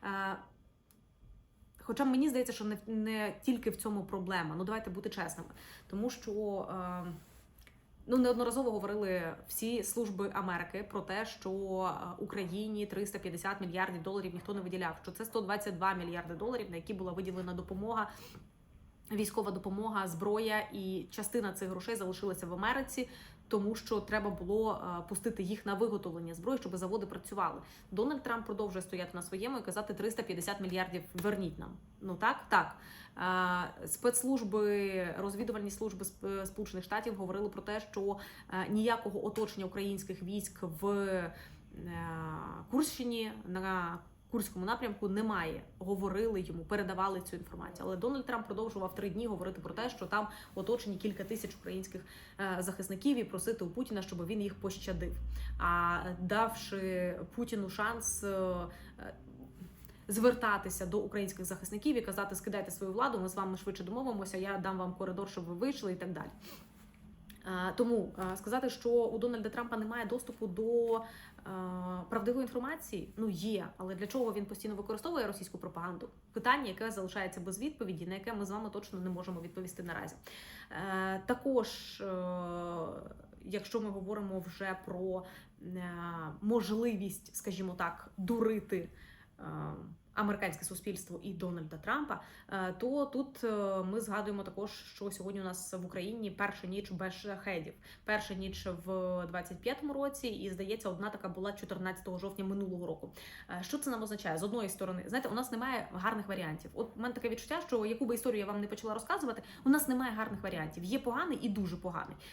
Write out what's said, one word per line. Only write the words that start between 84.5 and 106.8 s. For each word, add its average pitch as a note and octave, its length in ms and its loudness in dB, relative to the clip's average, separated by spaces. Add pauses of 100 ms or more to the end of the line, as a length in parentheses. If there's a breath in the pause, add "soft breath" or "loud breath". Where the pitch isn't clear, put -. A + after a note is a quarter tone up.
про, F#3 400 -2 (380 loud breath)
е, F3+ 280 -4 (500)
можливість, G#3+ 960 2
скажімо F#3 420 -4
так, F3 380 -2
дурити, G#3 720 2 (480 loud breath)
е, - 60 -12 (720)
американське G3+ 500 2
суспільство F3+ 580 -6
і G3 100 -6
Дональда E3 440 -4
Трампа, C#4+ 440 0 (280 loud breath)
е, F#3 240 0
то C4 340 2
тут, C4+ 380 -2
е, G3+ 380 4
ми G3 180 2
згадуємо G3+ 420 0
також, F#3+ 280 -4
що - 400 -8
сьогодні G3 300 -4
у F#3+ 40 -2
нас F#3 280 -4
в F3+ 140 -4
Україні G3+ 440 -2
перша G3 360 0
ніч G3 240 -4
без F#3 240 -2
шахедів. F#3+ 600 -4 (300 loud breath)
Перша G#3+ 300 2
ніч F#3+ 320 -4
в F3+ 600 0
двадцять F3+ 340 -4
п'ятому C#4+ 320 0
році, C#4 360 -2
і, G3 220 -2
здається, G3 380 -2
одна G3+ 220 -2
така G#3 180 -6
була F#3 240 -2
чотирнадцятого F#3 640 -4
жовтня G3 260 -4
минулого F#3 420 0
року. - 260 -4 (380 loud breath)
Е, F3+ 120 -4
що C#4+ 160 -2
це C#4+ 120 -2
нам A3+ 120 0
означає? G3+ 360 0
З D#3+ 40 -4
одної G#3 260 2
сторони, F#3 380 -2
знаєте, B3+ 220 0
у G#3 60 -2
нас B3+ 180 0
немає A#3+ 400 0
гарних G3 360 0
варіантів. E3+ 460 -2
От A#3 220 -4